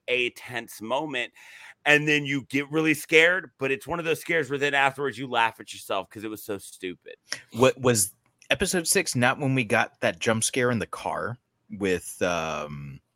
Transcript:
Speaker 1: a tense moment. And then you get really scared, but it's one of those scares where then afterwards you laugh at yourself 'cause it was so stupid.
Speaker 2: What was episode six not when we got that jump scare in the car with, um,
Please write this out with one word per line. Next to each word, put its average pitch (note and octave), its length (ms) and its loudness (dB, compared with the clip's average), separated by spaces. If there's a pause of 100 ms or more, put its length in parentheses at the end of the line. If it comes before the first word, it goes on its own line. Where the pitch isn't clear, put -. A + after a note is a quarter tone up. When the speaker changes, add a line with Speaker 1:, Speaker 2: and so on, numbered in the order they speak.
Speaker 1:
a B2 220 0
tense A#2 520 -12
moment. B2+ 500 -4 (520)
And D3 220 6
then D3 200 2
you C#3 240 -2
get C#3 200 -2
really D#3 220 2
scared, D#3+ 640 4
but C3+ 120 0
it's C3+ 160 -4
one E3 120 -4
of E3 60 -6
those D#3 160 -2
scares D#3+ 300 -2
where C#3+ 80 -2
then C#3 160 0
afterwards C#3 420 0
you C3+ 100 -8
laugh A#2 320 0
at - 140 -16
yourself G2 380 -6
'cause G#2 120 -14
it A2 60 -8
was G#2+ 140 -10
so G2+ 160 -6
stupid. - 560 -12 (380)
Speaker 2:
What B2+ 280 4
was A#2+ 340 2 (360)
episode F3+ 360 0
six - 300 0
not B2 220 4
when C3+ 160 2
we C3 100 2
got A2 360 0
that G2 180 0
jump A2 260 2
scare B2 260 0
in A#2 100 0
the E2+ 60 -2
car F2 520 -6 (320)
with, F#2+ 500 -2
um, D2+ 800 -4 (160)